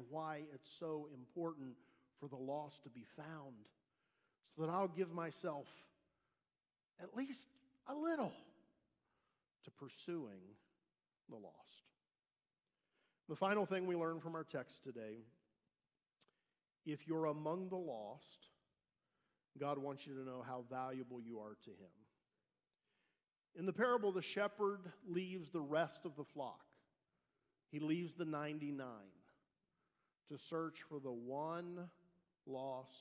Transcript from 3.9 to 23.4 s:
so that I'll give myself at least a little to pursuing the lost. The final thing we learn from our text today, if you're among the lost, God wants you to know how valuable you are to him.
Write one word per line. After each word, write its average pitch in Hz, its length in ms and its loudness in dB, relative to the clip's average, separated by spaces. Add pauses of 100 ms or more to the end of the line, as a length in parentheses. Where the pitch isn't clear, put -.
so 156 60 -4
that 156 80 6
I'll 185 200 6
give 170 220 2
myself 165 540 0 (1400)
at 180 160 -8
least 269 300 -2 (420)
a 277 60 0
little 302 400 4 (1300)
to 123 60 -10
pursuing 127 720 -4 (880)
the 117 60 -8
lost. 104 180 -10 (1800)
The 151 60 -2
final 202 280 6
thing 185 220 2
we 180 100 4
learn 165 240 2
from 165 140 -4
our 160 100 -2
text - 400 -6
today, 113 400 -6 (1600)
if 151 240 -2
you're 160 180 6
among 156 440 2
the 190 60 0
lost, 127 720 -6 (1080)
God 143 200 2
wants 139 280 -2
you 139 60 -8
to 135 80 -4
know 127 260 -4
how 127 220 -4
valuable 127 540 -4
you 113 160 -6
are 107 260 -8
to 113 60 -14
him. 90 240 -16 (1600)